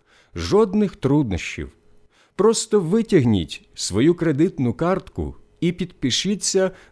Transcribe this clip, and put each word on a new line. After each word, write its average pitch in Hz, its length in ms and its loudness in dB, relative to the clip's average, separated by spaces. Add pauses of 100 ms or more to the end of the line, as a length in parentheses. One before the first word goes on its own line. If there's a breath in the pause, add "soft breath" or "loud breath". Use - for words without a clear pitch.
(360 soft breath)
Жодних 185 600 0
труднощів. 117 760 -2 (640 soft breath)
Просто 214 440 2
витягніть 156 960 0
свою 135 420 2
кредитну 151 580 0
картку 165 600 -4 (240)
і 175 120 0
підпишіться 185 1000 -2 (200 loud breath)